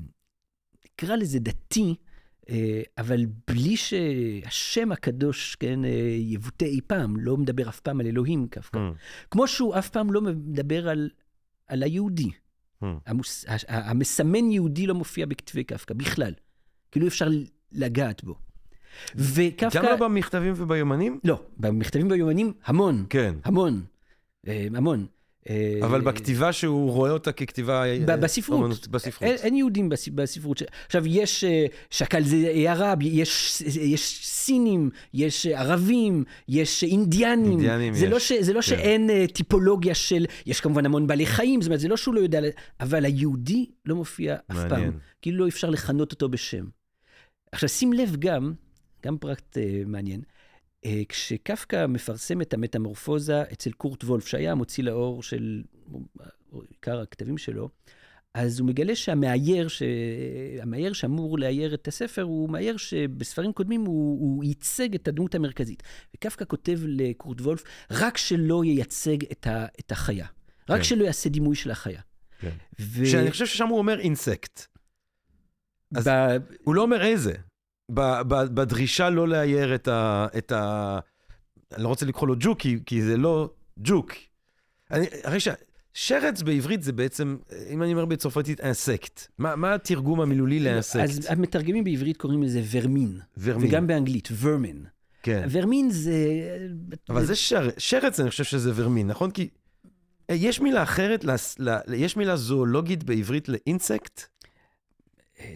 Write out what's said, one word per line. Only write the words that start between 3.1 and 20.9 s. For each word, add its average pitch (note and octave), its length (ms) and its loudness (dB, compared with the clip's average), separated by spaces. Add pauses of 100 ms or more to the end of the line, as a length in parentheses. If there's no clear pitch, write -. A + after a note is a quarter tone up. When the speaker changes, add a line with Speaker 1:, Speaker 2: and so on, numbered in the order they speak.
Speaker 1:
בלי C3+ 280 2
שהשם C#3 1160 -2
הקדוש, C#3 640 -2
כן, C3 300 -2
אה, B2+ 60 0 (280)
יבוטא A2+ 460 -4
אי C#3 220 0
פעם, B2 300 0
לא A#2+ 200 0
מדבר C3 320 0
אף - 120 -14
פעם C#3 200 -4
על A#2 60 -2
אלוהים, B2 440 0
קפקא. - 280 -8
Speaker 2:
Hmm. F2 180 -2 (340)
Speaker 1:
כמו C4 180 4
שהוא A3 300 0
אף F#3+ 100 -2
פעם G#3+ 240 0
לא G#3 80 2
מדבר D#3 680 -2
על, D3+ 220 -2 (560)
על C3 160 -2
היהודי. E3 480 0 (520)
Speaker 2:
Hmm. G2+ 40 -4 (200)
Speaker 1:
המוס-, - 420 -6
ה-, A2+ 40 -4
ה-, A2 380 -4
המסמן E3+ 600 2
יהודי F3 360 0
לא F#3 80 0
מופיע E3 320 -6
בכתבי C3+ 380 -6
קפקא, - 300 -10
בכלל. B2 380 -2 (600)
כאילו D#3+ 140 2
אפשר E3 220 0 (440)
לגעת B2 520 -2
בו. E2+ 100 -10 (840)
וקפקא E3 640 2
Speaker 2:
גם F3+ 60 4
לא A#3+ 120 6
במכתבים G3 600 0
וביומנים? D#3+ 680 0